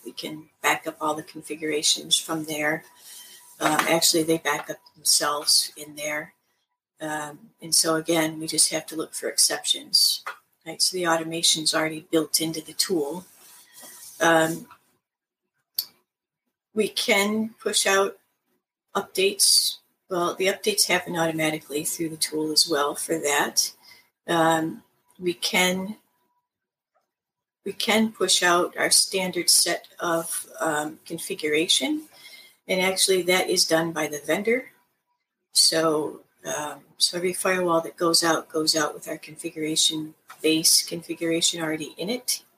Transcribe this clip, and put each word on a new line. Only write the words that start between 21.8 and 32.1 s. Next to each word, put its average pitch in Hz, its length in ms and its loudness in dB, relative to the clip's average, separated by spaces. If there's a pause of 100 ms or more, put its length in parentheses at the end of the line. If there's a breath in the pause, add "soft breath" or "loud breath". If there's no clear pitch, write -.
through 160 260 -4
the 156 80 -10
tool 156 360 -4
as 151 160 4
well 147 260 0
for - 240 -4
that. 143 540 0 (520 soft breath)
Um, 165 580 2 (360)
we 180 140 -2
can, 185 640 0 (1700)
we 196 80 -6
can 220 400 2
push - 280 2
out 175 360 2
our 151 120 0
standard 180 600 2
set - 400 2 (100)
of, 170 480 -4 (140)
um, 151 440 -2
configuration. 180 960 -2 (640 loud breath)